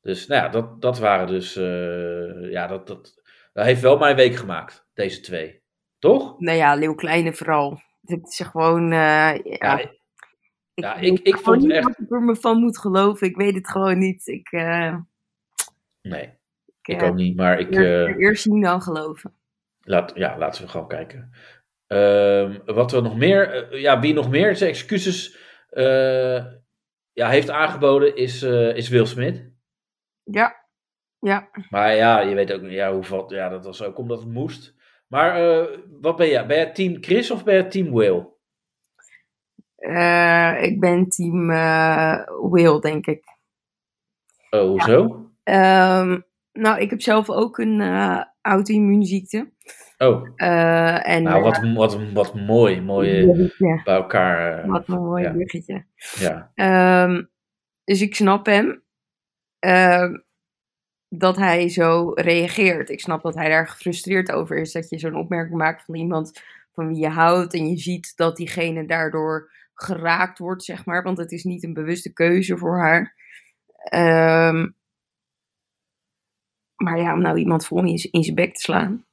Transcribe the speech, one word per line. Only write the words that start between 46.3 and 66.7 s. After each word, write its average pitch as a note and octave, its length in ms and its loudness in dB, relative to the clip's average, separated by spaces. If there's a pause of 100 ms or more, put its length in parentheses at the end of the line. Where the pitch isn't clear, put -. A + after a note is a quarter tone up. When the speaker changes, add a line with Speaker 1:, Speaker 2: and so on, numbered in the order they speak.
Speaker 2:
nou, G#3+ 280 0
ik G3+ 100 -2
heb A3+ 120 -6
zelf G#3+ 280 2
ook A3 280 -2
een, A3 220 0
eh, F#3+ 420 0 (200)
auto-immuunziekte. G3+ 1080 0 (480)
Speaker 1:
Oh. B2+ 380 2
Speaker 2:
Eh, E3+ 720 2
en, E3+ 140 2
Speaker 1:
Nou, E3+ 200 2
wat, A2 200 2
Speaker 2:
eh, A2+ 120 0
Speaker 1:
wat, A2 240 2 (140)
wat G2+ 220 0
mooi, G#2+ 460 2
mooie G2 460 2
Speaker 2:
Ja, F3 220 6 (100)
ja. E3 260 0
Speaker 1:
bij F#2+ 100 2
elkaar, F2 680 0
eh, E2 80 -6
Speaker 2:
Wat F3 180 -4
een F3+ 160 -4
mooi F3 180 -4
Speaker 1:
ja. F3 100 -2
Speaker 2:
bruggetje. F3 520 -8 (340)
Speaker 1:
Ja. - 360 -4
Speaker 2:
Ehm, F#3 680 4 (600)
dus G3 160 2
ik G#3 140 -2
snap G3+ 320 2
hem, G#3+ 360 2 (760)
ehm, F3+ 560 4 (1000)
dat F#3 220 0
hij F3+ 320 2
zo E3+ 460 2
reageert. E3+ 760 0
Ik C#3 100 -10
snap D#3+ 220 -6
dat E3 120 -6
hij D#3+ 140 -4
daar D#3+ 200 0
gefrustreerd F#3 640 -6
over E3 260 -4
is, D#3+ 140 -8
dat E3 180 -10
je E3 80 -10
zo'n D#3 180 -8
opmerking E3 420 -6
maakt D#3+ 260 -2
van - 100 -14
iemand D#3+ 480 -6 (300)